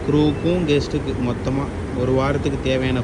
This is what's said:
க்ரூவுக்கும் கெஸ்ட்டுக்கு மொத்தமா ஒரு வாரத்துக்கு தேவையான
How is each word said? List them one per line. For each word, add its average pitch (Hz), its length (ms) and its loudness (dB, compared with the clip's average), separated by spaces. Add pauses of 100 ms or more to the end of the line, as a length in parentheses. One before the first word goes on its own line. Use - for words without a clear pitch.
க்ரூவுக்கும் 151 640 2
கெஸ்ட்டுக்கு 143 440 0 (140)
மொத்தமா 131 360 -2 (380)
ஒரு 127 180 2
வாரத்துக்கு 135 480 0
தேவையான 131 380 0